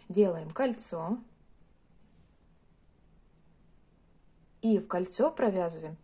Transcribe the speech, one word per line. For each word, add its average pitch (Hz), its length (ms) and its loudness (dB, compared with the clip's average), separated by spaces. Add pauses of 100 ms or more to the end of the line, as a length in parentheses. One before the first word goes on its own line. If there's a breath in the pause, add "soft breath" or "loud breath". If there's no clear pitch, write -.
делаем 175 440 2
кольцо. 220 680 -2 (3500)
И 220 160 4
в - 100 -4
кольцо 185 420 0
провязываем 170 760 -2